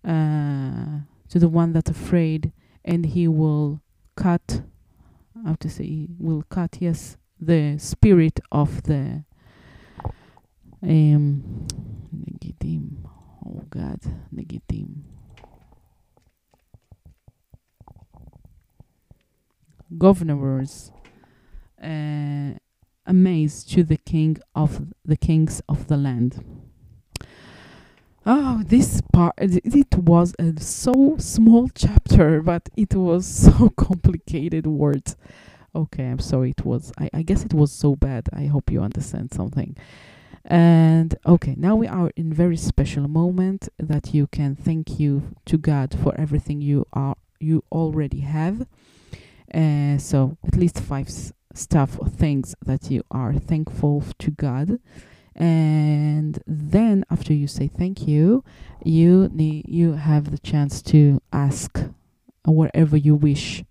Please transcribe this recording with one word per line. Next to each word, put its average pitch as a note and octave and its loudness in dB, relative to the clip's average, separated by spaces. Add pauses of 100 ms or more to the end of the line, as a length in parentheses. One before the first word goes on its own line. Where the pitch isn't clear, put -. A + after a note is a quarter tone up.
uh, D3+ -4 (280)
to F3 0
the E3+ 6
one E3 0
that's D#3+ 0
afraid, D#3+ -2 (340)
and E3+ -2
he E3+ 0
will D3+ 0 (340)
cut, - -2 (840)
how D#3+ -4
to - -12
say, - -10
he D#3 -10 (120)
will D#3+ -6
cut, - -8
yes, E3+ -6 (280)
the D3+ 0
spirit E3+ 2 (120)
of - -4
the, C#3 -6 (1600)
um, D3 0 (480)
Negidim, - -12 (400)
oh - -16
God, - -12 (340)
Negidim. - -12 (4000)
Governors, C#3+ 0 (920)
uh, D3 -6 (480)
amaze F3+ 2
to - 2
the D#3 0
king D#3 -2 (180)
of D#3 -2 (100)
the D#3 0
kings D#3 0
of - -4
the D3+ 0
land. B2+ -2 (1800)
Oh, B3 2
this A#3+ 4 (100)
part, F3 4
it, F3+ 0
it C4+ 2
was F3 2
a E3 -2
so C4+ 0
small A#3 4
chapter, D#3+ 4
but E3+ -2
it G3+ 0
was F3+ 0
<laughs> - -
so - 8
complicated E3 -2
words. C#3+ -2 (580)
Okay, D3+ -6
I'm B2+ -6
sorry. B2+ -2
It - -8
was, A#2+ -6
I, - -6
I D#3+ -4
guess F#3+ 0
it - -4
was D3 4
so C#3+ 0
bad. C3 -4
I - -8
hope D3 -2
you - -2
understand - -8
something. C3 -6 (680)
And, E3 6 (100)
okay, E3 4
now F#3+ 0
we A3+ 0
are F3 -2
in D#3+ -4
very E3 0
special C#3+ -2
moment F3+ -2
that D3+ -6
you C#3+ 2
can C#3+ -4
thank D#3+ -6
you C#3+ -2 (100)
to E3 0
God C#3+ -2
for - 0
everything D3+ -4
you C#3+ 0
are, C3+ -4 (240)
you D#3 0
already D3+ -4
have. D#3+ -4 (840)
Uh, D3 2
so C#3+ 0
at - 0
least F3 2
five C#3 -6
s-, - -14 (200)
stuff - 0
or - -4
things C#3+ -2 (100)
that C3+ -4
you - -2
are B2+ -4
thankful D3 -2
f-, - -14
to D#3 -4
God. D3 -4 (560)
And D3+ 0
then F#3+ 0
after - 0
you C#3+ 0
say C#3+ -6
thank F#3 -4
you, E3 4 (400)
you E3+ 6
need, D#3 -2
you E3 2
have D3 2
the D3 -6
chance C#3+ -2
to D3 6 (100)
ask - -2 (640)
whatever D#3 4
you D3 6
wish D3 0